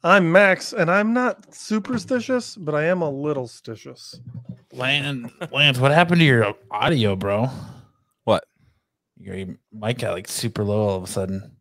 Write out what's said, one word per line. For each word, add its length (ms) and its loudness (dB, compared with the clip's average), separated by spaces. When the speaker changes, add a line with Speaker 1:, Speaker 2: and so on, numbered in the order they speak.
Speaker 1:
I'm 300 6
Max, 400 4
and 180 0
I'm 220 2
not 420 -2
superstitious, 1000 -4
but 180 -6
I 120 0
am 160 0
a 80 -2
little 360 -4
stitious. 720 -18
Speaker 2:
Lan-, 580 -4
Lance, 260 2
what 120 4
happened 300 4
to 40 6
your 300 4
audio, 460 2
bro? 320 0
Speaker 3:
What? 200 2
Speaker 2:
Your 180 -14
mic 260 -6
got, 140 -4
like, 160 -8
super 360 -6
low 240 0
all 80 -2
of 80 -8
a 20 -12
sudden. 540 -8